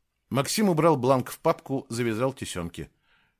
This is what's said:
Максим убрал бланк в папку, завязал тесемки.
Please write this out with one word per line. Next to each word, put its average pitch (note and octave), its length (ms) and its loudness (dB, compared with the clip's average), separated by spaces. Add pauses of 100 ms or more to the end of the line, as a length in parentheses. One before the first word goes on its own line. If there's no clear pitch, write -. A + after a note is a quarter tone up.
(300)
Максим F#3 400 0
убрал D#3 260 4
бланк B2+ 340 2
в - 100 -12
папку, D3+ 500 -2
завязал A#2 420 -2
тесемки. E2+ 580 -8 (500)